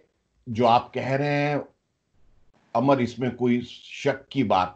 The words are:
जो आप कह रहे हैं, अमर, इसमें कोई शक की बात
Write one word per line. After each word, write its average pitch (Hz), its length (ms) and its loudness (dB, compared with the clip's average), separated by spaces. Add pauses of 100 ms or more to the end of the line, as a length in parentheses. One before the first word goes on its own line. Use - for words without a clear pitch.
(480)
जो 117 160 0
आप 120 300 4
कह 127 200 -4
रहे 143 140 0
हैं, 143 340 -2 (1120)
अमर, 131 240 2
इसमें 120 300 -2
कोई 120 300 0 (440)
शक 139 280 -4
की 135 100 0
बात 92 340 0